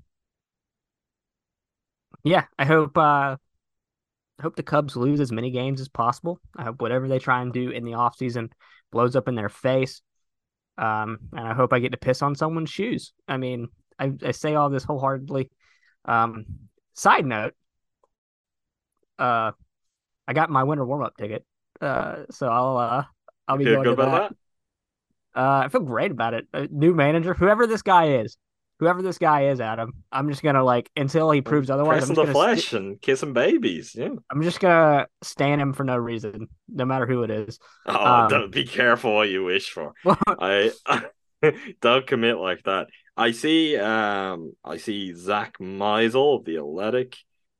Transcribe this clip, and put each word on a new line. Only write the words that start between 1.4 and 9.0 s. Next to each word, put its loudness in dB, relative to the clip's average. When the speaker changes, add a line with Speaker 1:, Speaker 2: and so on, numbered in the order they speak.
Speaker 1:
yeah, 2
I 0
hope, 2
uh, 2
I -20
hope -6
the -6
Cubs -2
lose 0
as -2
many -4
games -4
as -12
possible. -4
I -12
hope -8
whatever -2
they 0
try 0
and -6
do -4
in -8
the -10
offseason -4
blows 2